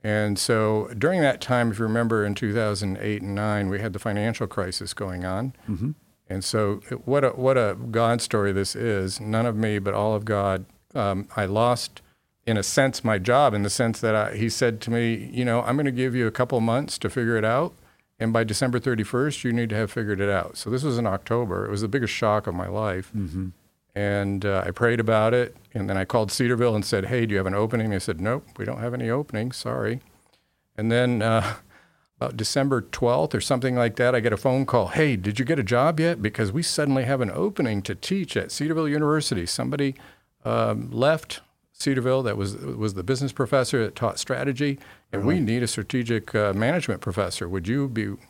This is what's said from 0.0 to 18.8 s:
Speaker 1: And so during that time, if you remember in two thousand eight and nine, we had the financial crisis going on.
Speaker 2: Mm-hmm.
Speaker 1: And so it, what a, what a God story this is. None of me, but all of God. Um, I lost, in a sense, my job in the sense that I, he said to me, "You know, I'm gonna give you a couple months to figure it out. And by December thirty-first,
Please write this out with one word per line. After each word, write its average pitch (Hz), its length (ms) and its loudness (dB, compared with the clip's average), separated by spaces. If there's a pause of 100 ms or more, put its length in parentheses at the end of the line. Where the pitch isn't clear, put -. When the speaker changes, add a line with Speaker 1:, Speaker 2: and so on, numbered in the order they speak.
Speaker 1:
And 104 340 0
so 107 600 2
during 165 240 2
that 139 200 2
time, 120 300 2
if 104 80 -6
you 113 60 0
remember 113 400 2
in 104 100 0
two 101 180 -2
thousand 104 480 0
eight 104 200 -2
and 101 120 -6
nine, 104 360 0
we 98 100 -2
had 104 140 -6
the 95 60 -8
financial 107 480 -2
crisis 92 460 -6
going 92 320 -6
on. 107 280 -4 (160)
Speaker 2:
Mm-hmm. 110 220 -4 (360)
Speaker 1:
And 95 160 -6
so 104 460 0
it, - 180 -8
what 139 160 2
a, 127 60 6
what 131 280 2
a 104 200 2 (140)
God 117 300 2
story 101 300 2
this 95 240 0
is. 101 460 -2
None 110 240 0
of 113 100 0
me, 107 240 0
but 98 140 -2
all 104 220 2
of 107 100 -2
God. 98 400 0 (300)
Um, 101 400 -2
I 107 100 0
lost, 113 560 0 (460)
in 113 100 2
a 98 60 0
sense, - 400 2
my 110 160 2
job 123 340 6
in 104 100 0
the 104 60 0
sense 113 300 0
that 110 160 2
I, 107 200 0
he 110 140 0
said 113 320 0
to 117 100 -6
me, 117 400 -2
"You 123 140 -2
know, 120 160 2
I'm 117 160 0
gonna 143 140 0
give 127 240 0
you 120 120 2
a 107 40 0
couple 127 300 0
months 117 380 0
to 101 100 -2
figure 117 280 0
it 107 80 2
out. 131 280 2 (440)
And 113 140 0
by 113 140 4
December 120 340 0
thirty-first, 123 640 -2